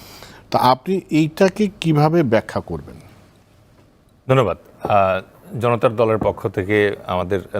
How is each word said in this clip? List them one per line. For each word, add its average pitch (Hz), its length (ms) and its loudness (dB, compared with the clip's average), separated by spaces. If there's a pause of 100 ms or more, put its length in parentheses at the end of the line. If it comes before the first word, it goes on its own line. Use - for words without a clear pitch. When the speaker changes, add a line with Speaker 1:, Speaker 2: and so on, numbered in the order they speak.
(500)
Speaker 1:
তা - 80 -2
আপনি 165 420 0 (100)
এইটাকে 185 580 0 (120)
কিভাবে 160 420 2
ব্যাখ্যা 107 380 0
করবেন? - 360 -12 (1300)
Speaker 2:
ধন্যবাদ। 127 280 2 (260)
আহ, 95 800 0
জনতার 120 360 0
দলের 110 220 2
পক্ষ 104 300 -4
থেকে 101 480 0 (100)
আমাদের 90 340 -4 (200)